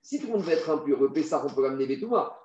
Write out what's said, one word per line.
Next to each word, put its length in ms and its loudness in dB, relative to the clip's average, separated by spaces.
Si 140 -6
tout 60 -8
le 60 -4
monde 100 0
va 100 0
être 160 0
impur, 320 2
le 100 4
Pessah, 340 0
on 80 -4
peut 100 2
l'amener 220 0
Betouma. 480 -2